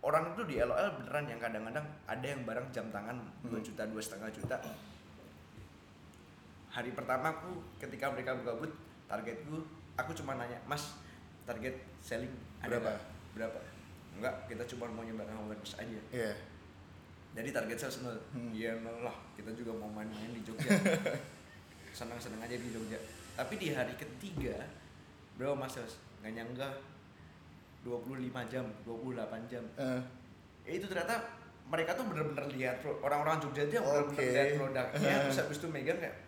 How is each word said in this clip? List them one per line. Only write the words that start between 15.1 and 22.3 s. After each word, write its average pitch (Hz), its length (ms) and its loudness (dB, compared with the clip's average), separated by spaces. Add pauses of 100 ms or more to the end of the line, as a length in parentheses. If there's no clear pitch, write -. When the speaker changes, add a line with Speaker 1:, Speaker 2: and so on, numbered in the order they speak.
Speaker 1:
awareness 107 460 -6
aja." 110 240 -6 (100)
Speaker 2:
Iya. 113 220 2 (1000)
Speaker 1:
Jadi 113 180 -2
target 113 280 2
sales 123 220 -2
nol. 120 160 -2 (140)
Speaker 2:
Hmm. 120 200 -4
Speaker 1:
Iya, 113 280 0
nol 117 240 -4
lah. 113 140 -2 (160)
Kita 104 200 -8
juga 113 200 -4
mau 107 160 -2
main-main 107 440 -4
di 113 100 -4
Jogja. 110 260 -2
Speaker 2:
<laughs> - 1300 4
Speaker 1:
Senang-senang 117 460 -4